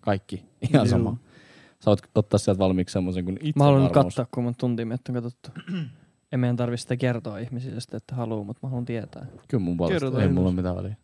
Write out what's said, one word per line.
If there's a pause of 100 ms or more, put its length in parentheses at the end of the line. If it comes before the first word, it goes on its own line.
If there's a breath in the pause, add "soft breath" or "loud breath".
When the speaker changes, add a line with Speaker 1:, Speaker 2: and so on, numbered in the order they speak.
Speaker 1:
Kaikki, (160)
ihan
Speaker 2:
Juu.
Speaker 1:
sama. (640 soft breath)
Sä
voit (160)
ottaa
sieltä
valmiiksi
semmosen
kuin (160)
Speaker 2:
Mä
haluan
nyt
Speaker 1:
itsevarmuus.
Speaker 2:
katsoa,
kun
mun
tuntimetto
on
katsottu. (220)
<clears throat>
Ei
meidän
tarvi
sitä
kertoa
ihmisille
sitten,
että
haluu,
mut
mä
haluan
tietää. (220)
Speaker 1:
Kyllä
mun
puolesta,
Speaker 3:
Kerrotaan
Speaker 1:
ei
mulla
Speaker 3:
ihmisille. (120)
Speaker 1:
mitään
väliä.